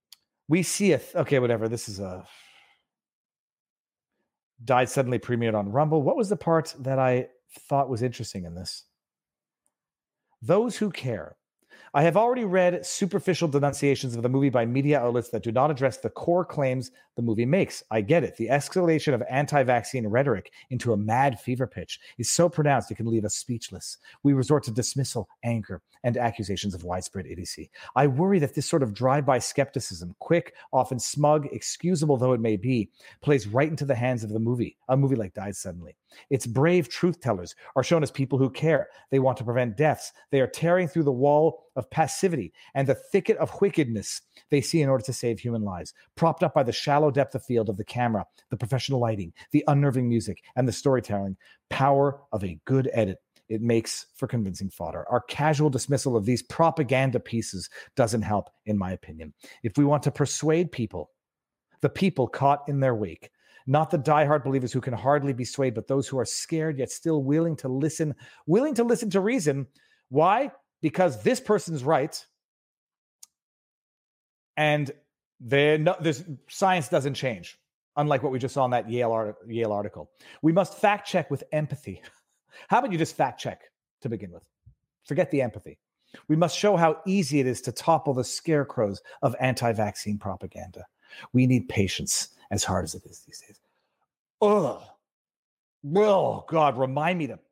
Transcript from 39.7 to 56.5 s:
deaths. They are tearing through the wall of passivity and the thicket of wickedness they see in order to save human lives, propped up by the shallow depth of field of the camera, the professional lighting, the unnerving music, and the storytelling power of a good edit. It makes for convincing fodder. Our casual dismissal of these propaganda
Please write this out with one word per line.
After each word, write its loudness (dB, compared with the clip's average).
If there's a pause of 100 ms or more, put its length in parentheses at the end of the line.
deaths. 0 (200)
They 4
are 4
tearing 2
through 0
the 2
wall 2
of -6
passivity -2 (220)
and 0
the 4
thicket 0
of -2
wickedness 0 (300)
they 4
see 0
in 2
order 2
to -4
save -2
human -4
lives, -8 (220)
propped 0
up 2
by 4
the 0
shallow 2
depth 0
of -6
field 0
of -4
the -6
camera, -2 (260)
the -6
professional -2
lighting, -2 (180)
the 4
unnerving 2
music, -2 (120)
and 2
the 0
storytelling -2 (340)
power 2 (100)
of -4
a -6
good 0
edit. 0 (320)
It -4
makes -2 (100)
for -6
convincing -4
fodder. -10
Our 2
casual 2
dismissal 0
of 0
these 0
propaganda 2